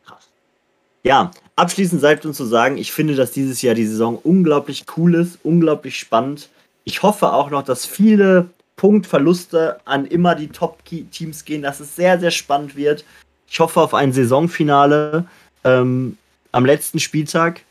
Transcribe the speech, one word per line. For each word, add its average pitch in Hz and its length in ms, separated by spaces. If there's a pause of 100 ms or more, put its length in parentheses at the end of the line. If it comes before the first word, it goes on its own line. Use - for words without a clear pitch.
Krass. - 240 (760)
Ja, 120 260 (240)
abschließend 175 460
bleibt 147 260
uns 151 120
zu 143 60
sagen, 117 320
ich 98 160
finde, 151 220
dass 131 160
dieses 135 320
Jahr 120 140
die 113 100
Saison 110 320
unglaublich 151 680 (120)
cool 170 180
ist, 170 300
unglaublich 156 520
spannend. 135 520 (340)
Ich - 200
hoffe 202 300
auch 143 180
noch, 139 120
dass - 240
viele 196 640 (280)
Punktverluste 170 1080
an 139 220
immer 175 280
die 151 140
Top-Teams - 960
gehen, 151 180
dass 139 180
es 147 140
sehr, 180 240
sehr 170 140
spannend 143 420
wird. 147 300 (440)
Ich - 120
hoffe 165 200
auf 151 140
ein 135 180
Saisonfinale, 147 1120 (380)
ähm, 127 540 (320)
am 127 140
letzten 143 340
Spieltag 165 720